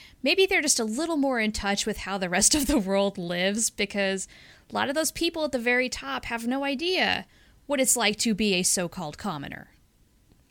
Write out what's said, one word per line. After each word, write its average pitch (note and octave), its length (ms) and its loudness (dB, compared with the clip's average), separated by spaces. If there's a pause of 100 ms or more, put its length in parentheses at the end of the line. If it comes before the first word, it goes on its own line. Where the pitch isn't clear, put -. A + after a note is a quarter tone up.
(220)
maybe F#4+ 240 4
they're F#4 160 2
just C#4 180 2
a A3+ 40 0
little D4+ 340 -2
more C4+ 200 2
in G#3+ 140 2
touch G3+ 320 -2
with G#3 140 -4
how F#3+ 180 -6
the F#3 140 -2
rest F#3 240 4
of D4 120 2
the C#4+ 120 4
world G3 400 0
lives, F3+ 500 0
because G3 580 -2 (440)
a - 40 -6
lot A3+ 140 2
of C#4 60 -2
those D#4 180 0
people E4+ 320 -2
at D4 80 -4
the C4 60 0
very B3 320 0
top C4+ 340 -8
have A#3 220 -6
no C4+ 180 0
idea C#4 640 0 (400)
what C#4+ 120 0
it's C4 180 4
like G#3+ 200 2
to A3+ 180 0
be G3+ 200 2
a F3+ 80 2
so-called E3+ 560 -2
commoner. D3+ 500 -8 (840)